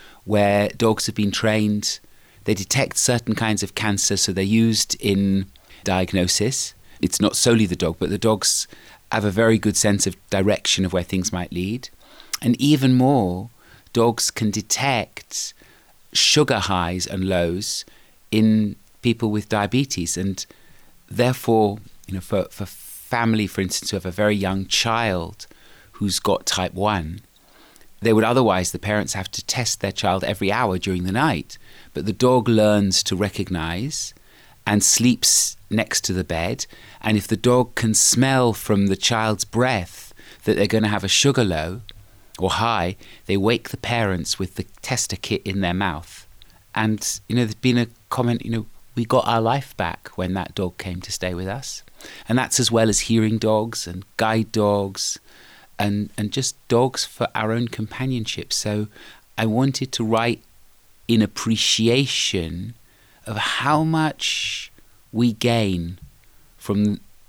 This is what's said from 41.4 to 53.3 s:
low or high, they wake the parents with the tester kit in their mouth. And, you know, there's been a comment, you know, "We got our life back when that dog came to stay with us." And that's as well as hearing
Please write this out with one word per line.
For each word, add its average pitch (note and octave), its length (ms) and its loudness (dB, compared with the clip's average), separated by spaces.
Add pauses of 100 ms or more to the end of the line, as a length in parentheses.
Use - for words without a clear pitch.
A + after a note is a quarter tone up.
low F2 380 -2 (580)
or F#2 100 2
high, G#2 460 0 (320)
they G2 100 2
wake A2 320 0
the - 80 -8
parents G2+ 600 -2
with F#2 160 -8
the - 100 -6 (160)
tester - 340 -4
kit - 300 -4
in G2 160 -4
their F2 140 0
mouth. F2+ 500 -6 (480)
And, A2 260 0 (280)
you A2 80 -4
know, B2 80 2
there's A2 100 -4
been B2 240 0
a A#2 160 -2 (160)
comment, A#2+ 340 -2
you - 60 -8
know, A2+ 160 -4 (300)
"We A#2 100 -2
got B2+ 220 2
our A2+ 140 2
life B2+ 360 -2
back - 380 -6
when F#2 180 -4
that F#2+ 220 -6
dog F#2 240 -6
came F2+ 220 -8
to G2 100 -14
stay F2+ 240 -6
with F#2 120 -6
us." A#2+ 360 -10 (440)
And A#2 80 0
that's B2+ 240 0
as A#2 120 0
well A2+ 180 4
as G2+ 120 0
hearing A2+ 360 2